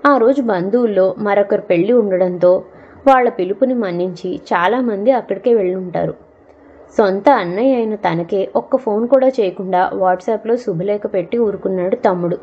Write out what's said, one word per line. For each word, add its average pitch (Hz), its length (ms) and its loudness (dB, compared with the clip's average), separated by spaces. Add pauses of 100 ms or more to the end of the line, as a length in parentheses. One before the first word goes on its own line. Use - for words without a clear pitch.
ఆ 277 100 4
రోజు 262 240 2
బంధువుల్లో 196 760 0
మరొకరు 202 440 0
పెళ్లి 185 320 0
ఉండడంతో 185 720 2 (440)
వాళ్ళ 254 220 4
పిలుపుని 202 440 -2
మన్నించి 180 640 -4
చాలామంది 208 760 0
అక్కడికే 233 420 0
వెళ్ళుంటారు. 180 600 -2 (840)
సొంత 202 320 2
అన్నయ్య 226 460 2
అయిన 220 200 -2
తనకే 175 600 -4
ఒక్క 262 220 -2
ఫోన్ 226 300 -2
కూడా 262 200 4
చేయకుండా 190 680 0
WhatsApp-లో 202 600 -2
శుభలేఖ 208 460 -4 (120)
పెట్టి 185 240 -2
ఊరుకున్నాడు 196 580 -2
తమ్ముడు. 180 480 -2